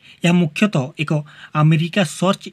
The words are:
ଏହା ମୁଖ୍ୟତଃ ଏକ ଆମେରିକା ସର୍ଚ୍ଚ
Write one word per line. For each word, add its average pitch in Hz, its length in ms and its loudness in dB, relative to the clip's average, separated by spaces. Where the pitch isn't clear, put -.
ଏହା 170 80 4
ମୁଖ୍ୟତଃ 175 520 0
ଏକ 156 140 -4
ଆମେରିକା 160 500 2
ସର୍ଚ୍ଚ - 480 -2